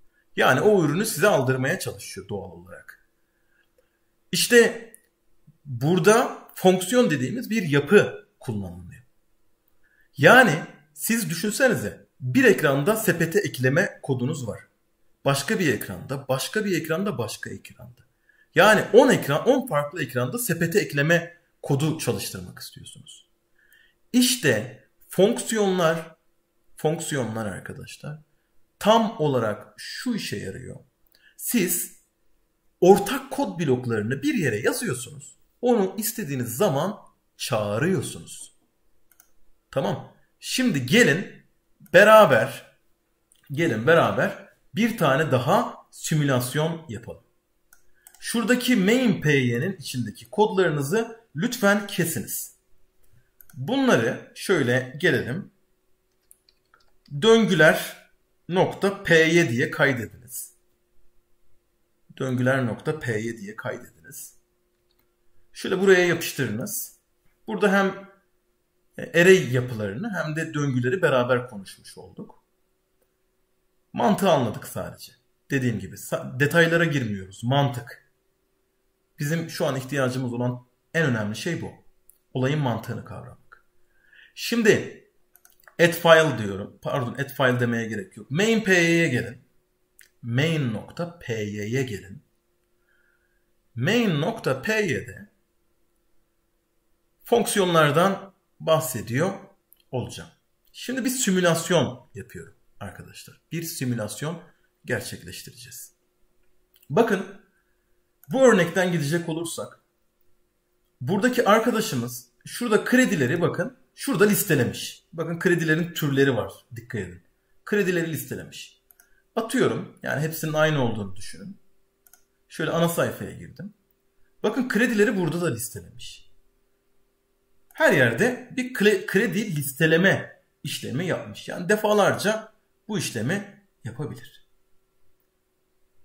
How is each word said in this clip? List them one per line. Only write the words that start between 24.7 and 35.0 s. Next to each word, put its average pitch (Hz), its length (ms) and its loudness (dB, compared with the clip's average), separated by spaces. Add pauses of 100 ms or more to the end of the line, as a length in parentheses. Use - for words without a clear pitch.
fonksiyonlar, 185 1080 0 (600)
fonksiyonlar 131 680 -4
arkadaşlar, - 720 -12 (600)
tam 220 400 2
olarak 120 580 -2
şu - 380 -8
işe - 220 -8
yarıyor. 95 400 -12 (600)
Siz - 640 -2 (800)
ortak 196 500 6
kod 196 300 -4
bloklarını 123 640 -2
bir 285 120 0
yere 127 260 -2
yazıyorsunuz. - 800 -6 (240)